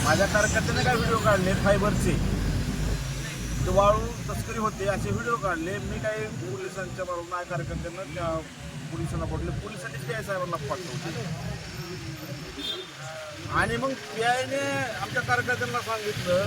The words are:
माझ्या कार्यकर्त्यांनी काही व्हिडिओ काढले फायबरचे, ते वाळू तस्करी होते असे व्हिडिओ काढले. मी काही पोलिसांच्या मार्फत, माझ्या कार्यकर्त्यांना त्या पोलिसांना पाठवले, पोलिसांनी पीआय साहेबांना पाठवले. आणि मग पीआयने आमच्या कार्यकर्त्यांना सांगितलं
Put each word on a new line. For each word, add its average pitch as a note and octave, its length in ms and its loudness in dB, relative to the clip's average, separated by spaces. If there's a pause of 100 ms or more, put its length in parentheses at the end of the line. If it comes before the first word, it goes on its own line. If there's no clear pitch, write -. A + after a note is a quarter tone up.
माझ्या F3+ 220 6
कार्यकर्त्यांनी A3 580 4
काही B3 120 6
व्हिडिओ A#3 220 4
काढले G3 360 6
फायबरचे, G3+ 580 6 (1500)
ते F#3 60 2
वाळू G3+ 360 6
तस्करी A3 520 -4
होते G#3+ 260 0
असे G3+ 260 0
व्हिडिओ A#3 260 0
काढले. F#3 420 -2
मी G3+ 200 -4
काही G#3+ 280 -2
पोलिसांच्या F#3 800 -6
मार्फत, F3 260 -6
माझ्या F3 260 -4
कार्यकर्त्यांना E3+ 460 -4
त्या E3 340 -2 (560)
पोलिसांना - 320 -2
पाठवले, D#3+ 260 -2
पोलिसांनी A3 460 -6
पीआय A3+ 260 -4
साहेबांना F3+ 340 -2
पाठवले. F#3 680 -4 (2250)
आणि G3+ 240 2
मग C4 160 0
पीआयने C4 1080 0
आमच्या - 220 -2
कार्यकर्त्यांना B3 580 0
सांगितलं G#3 680 0